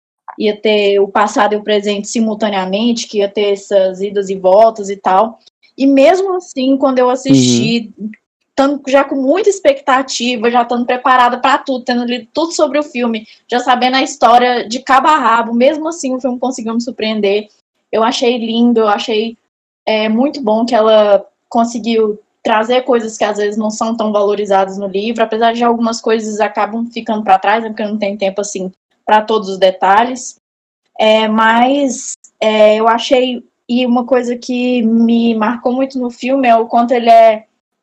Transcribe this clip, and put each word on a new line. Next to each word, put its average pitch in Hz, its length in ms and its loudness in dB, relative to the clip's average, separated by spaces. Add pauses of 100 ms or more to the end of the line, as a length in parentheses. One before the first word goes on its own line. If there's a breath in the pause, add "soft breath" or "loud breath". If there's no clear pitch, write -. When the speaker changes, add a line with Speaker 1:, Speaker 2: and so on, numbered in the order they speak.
(380)
Speaker 1:
ia 214 220 -2
ter 202 400 2
o 196 80 2
passado 208 460 0
e - 40 -2
o 208 60 -6
presente 208 440 -2
simultaneamente, 214 1000 -2
que 214 120 -4
ia 196 100 0
ter 202 240 -2
essas 190 480 -2
idas 196 280 -4
e 196 60 -4
voltas 202 540 4
e 202 80 -6
tal. 202 420 0 (380 soft breath)
E 262 80 0
mesmo 349 500 4
assim, 277 420 -2
quando 269 220 0
eu 247 100 4
assisti, 233 920 0
Speaker 2:
Uhum. 214 100 -8 (460)
Speaker 1:
tando 277 320 0
já 269 160 2
com 285 120 -6
muita 311 340 2
expectativa, 262 1000 0
já 240 140 2
tando 240 200 -2
preparada 247 540 2
pra 262 180 2
tudo, 254 280 -6
tendo 247 200 -2
lido 240 280 -6
tudo 330 200 -2
sobre 294 260 0
o 294 40 -2
filme, 233 440 -6 (220 loud breath)
já 247 100 0
sabendo 254 360 0
a 262 80 2
história 247 640 0
de 240 120 -6
cabo 269 280 0
a 311 100 4
rabo, 233 360 0
mesmo 302 340 0
assim 285 280 -6
o 254 40 -6
filme 254 200 -6
conseguiu 240 340 -6
me 233 80 -2
surpreender. 214 680 -2 (440 soft breath)
Eu 220 120 2
achei 247 340 0
lindo, 226 440 2
eu 220 80 2
achei, 226 480 -2 (480)
é, 214 240 0
muito 277 320 -2
bom 220 240 0
que 240 100 -2
ela 214 500 4 (240)
conseguiu 226 680 -2 (240)
trazer 233 400 0
coisas 226 340 -2
que - 80 -2
às 208 120 -4
vezes 208 200 -2
não 214 140 -4
são 226 260 -4
tão 214 160 -2
valorizadas 202 640 0
no 202 100 -6
livro, 220 360 -4
apesar 226 300 0
de 240 100 -2
algumas 233 360 0
coisas 220 400 -4
acabam 214 520 -4
ficando 220 320 -6
pra 190 160 4
trás, 214 240 0
né, 220 60 -8
porque 214 140 -8
não 208 140 -6
tem 202 180 -4
tempo, 196 240 -4
assim, 190 320 -6 (340)
pra 214 180 2
todos 214 260 -2
os 190 80 -8
detalhes. 196 800 0 (640)
É, 220 280 4
mas, 233 840 0 (260)
é, 214 360 4
eu 220 120 2
achei, 247 560 0 (240)
e 247 180 0
uma 240 200 0
coisa 240 320 0
que 247 460 -2
me 233 500 2
marcou 233 400 -2
muito 262 240 -4
no 240 140 -6
filme 254 360 -2
é 233 80 6
o 226 120 0
quanto 240 240 0
ele 233 180 0
é 226 360 6 (380)